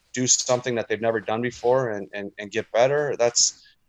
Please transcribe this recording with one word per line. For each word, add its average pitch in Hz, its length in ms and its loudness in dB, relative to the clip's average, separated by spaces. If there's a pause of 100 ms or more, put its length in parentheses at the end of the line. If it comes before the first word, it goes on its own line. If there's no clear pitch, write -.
(140)
do 123 140 -2
something 123 480 2
that 110 120 -4
they've 107 140 -4
never 113 180 0
done 110 220 -4
before 123 480 0
and, 101 240 -6
and, 101 260 -8
and 104 120 -10
get 110 200 -6
better, 135 480 2
that's, - 480 2 (220)